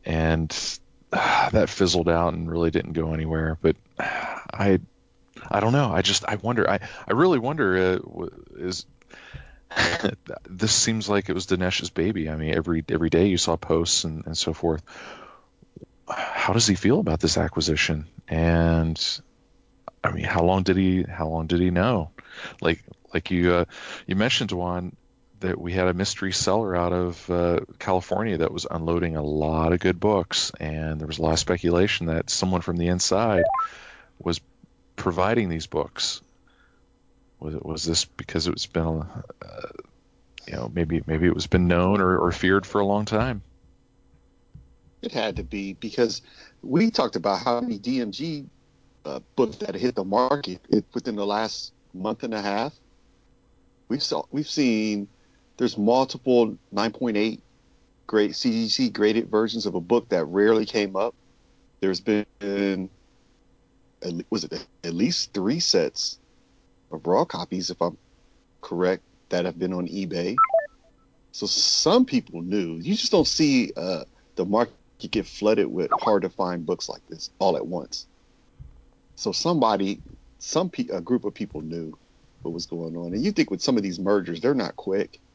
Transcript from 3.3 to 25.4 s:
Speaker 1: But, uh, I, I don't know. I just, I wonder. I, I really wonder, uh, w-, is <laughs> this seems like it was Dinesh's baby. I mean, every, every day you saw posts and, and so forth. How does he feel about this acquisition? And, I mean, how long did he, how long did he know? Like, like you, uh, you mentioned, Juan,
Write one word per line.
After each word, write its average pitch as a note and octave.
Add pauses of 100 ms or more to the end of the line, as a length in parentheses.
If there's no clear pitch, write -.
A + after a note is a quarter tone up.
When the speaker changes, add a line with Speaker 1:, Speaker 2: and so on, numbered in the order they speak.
Speaker 1:
But, D#2+ (220)
uh, - (140)
I, G3 (720)
I G2+
don't A2+
know. C3+
I F2+
just, -
I G#2
wonder. A2+
I, G2 (280)
I F#2+
really D#3
wonder, A#2
uh, F#2
w-, - (120)
is F#2 (840)
<laughs> - (440)
this F#2+
seems A2
like G2+
it F2+
was F#2
Dinesh's F2+
baby. E2
I D#2
mean, D#2
every, E2
every D#2+
day E2+
you F#2
saw E2
posts E2
and, D#2
and D#2+
so -
forth. D#2+ (1300)
How -
does A#2
he G2
feel B2
about E2
this D#2+
acquisition? D#2+ (220)
And, E2 (1000)
I -
mean, D#2+
how F2+
long F#2
did F#2
he, F#2
how E2+
long D#2+
did F2
he F2+
know? F2+ (500)
Like, E2 (280)
like -
you, F2
uh, F2 (420)
you F2+
mentioned, A2
Juan, F2+ (460)